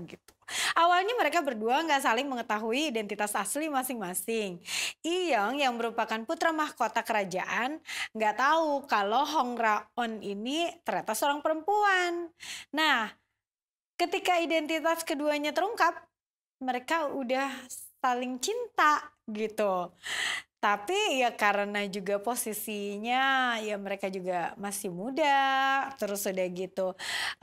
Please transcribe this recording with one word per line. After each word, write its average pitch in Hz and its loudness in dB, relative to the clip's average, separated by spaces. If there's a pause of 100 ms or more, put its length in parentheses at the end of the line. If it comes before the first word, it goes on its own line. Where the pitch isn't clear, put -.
gitu. - -20 (480)
Awalnya 359 4
mereka 330 2
berdua 247 0
nggak 285 2
saling 254 2
mengetahui 233 -2
identitas 208 -2
asli 262 -2
masing-masing. 220 -4 (400)
Iyong 294 0
yang 262 2
merupakan 226 -2
putra 330 0
mahkota 285 0
kerajaan 202 -2 (320)
nggak 214 2
tahu 285 4
kalau 220 2
Hong 262 0
Raon 220 0
ini 240 -2 (160)
ternyata 202 -2
seorang 294 0
perempuan. 349 2 (400)
Nah, 277 2 (880)
ketika 359 2
identitas 320 2
keduanya 294 0
terungkap, 349 2 (560)
mereka 262 -2
udah 269 -2 (520)
saling 254 0
cinta 381 2 (180)
gitu. 208 0 (680)
Tapi 269 2
ya 233 2
karena 202 2
juga 202 -2
posisinya 226 -2
ya 208 -4
mereka 196 -4
juga 180 -4
masih 196 -6
muda, 269 2 (160)
terus 202 -4
udah 185 0
gitu, 180 -4 (460)